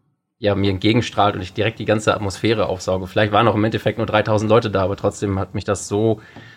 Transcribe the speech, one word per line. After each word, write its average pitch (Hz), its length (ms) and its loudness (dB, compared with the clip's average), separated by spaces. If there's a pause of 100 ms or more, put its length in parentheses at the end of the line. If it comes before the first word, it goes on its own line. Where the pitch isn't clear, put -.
(400)
ja, 101 160 2
mir 98 160 2
entgegenstrahlt 104 640 2
und 101 60 -6
ich 90 120 -10
direkt 104 260 -2
die 107 60 -6
ganze 107 280 2
Atmosphäre 104 540 -2
aufsauge. 95 400 -4
Vielleicht 107 240 0
waren 107 160 4
auch 101 80 2
im 104 80 2
Endeffekt 110 340 -2
nur 113 100 -4
dreitausend 107 420 0
Leute 117 200 4
da, 98 140 -2
aber 98 140 -2
trotzdem 101 420 -2
hat 95 160 -6
mich 104 80 -6
das - 240 -4
so, 107 320 0 (380)